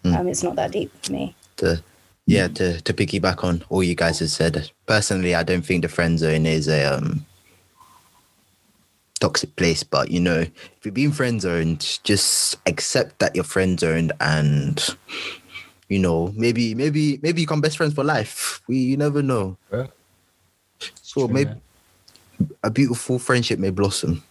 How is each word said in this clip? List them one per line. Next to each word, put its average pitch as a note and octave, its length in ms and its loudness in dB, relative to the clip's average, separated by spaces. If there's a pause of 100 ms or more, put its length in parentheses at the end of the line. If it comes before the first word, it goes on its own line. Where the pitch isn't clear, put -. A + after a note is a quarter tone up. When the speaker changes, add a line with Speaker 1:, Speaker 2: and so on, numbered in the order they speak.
Speaker 1:
Hmm. F3+ 120 4
Speaker 2:
Um, F3+ 120 0
it's F3+ 160 -2
not F3 120 -2
that - 160 -2
deep G#3+ 200 -6 (120)
for - 80 -8
me. C3+ 240 -6 (220)
Speaker 1:
To, E2+ 260 0 (420)
yeah, F#2+ 220 4
to, F2 340 -2
to - 120 -4
piggyback F#2 500 0
on F2 260 0
all F#2+ 140 2
you F2 120 2
guys E2 240 0
have D#2+ 100 -2
said, D2+ 420 0 (140)
personally, F#2+ 500 2
I E2+ 80 2
don't F2 220 0
think F2 160 2
the E2 80 -2
friend E2 280 2
zone D#2 280 2
is D#2+ 240 2
a, D2 160 2
um, C#2 400 -2 (1900)
toxic - 380 -2
place. E2+ 260 2
But, - 260 -2
you F2+ 120 0
know, E2+ 180 2
if - 440 -8
you're G#2 100 -8
being C#3+ 180 2
friend B2 300 -2
zoned, E2 640 -2
just - 520 0 (100)
accept - 540 -2
that F#2+ 160 0
you're F#2 80 0
friend F#2+ 360 0
zoned, E2 420 2
and, D2 580 2 (1080)
you G2 100 0
know, F2 360 2
maybe, A#2 400 0
maybe, D3 460 0
maybe E3 200 0
you D3+ 60 0
become D3+ 140 0
best D3+ 160 0
friends D3+ 160 0
for D3 100 -2
life. - 640 -2
We, C3 100 0
you C3 200 2
never D3 240 0
know. G#2+ 360 0 (160)
Speaker 3:
Yeah. B2+ 140 -4 (1120)
Speaker 1:
So C3+ 240 -2
Speaker 3:
True, A2+ 80 0
Speaker 1:
maybe C3 160 2
Speaker 3:
man. A2 120 -12 (1000)
Speaker 1:
a - 80 0
beautiful B2 480 0
friendship A#2 400 2
may F#2+ 120 2
blossom. F#2 600 0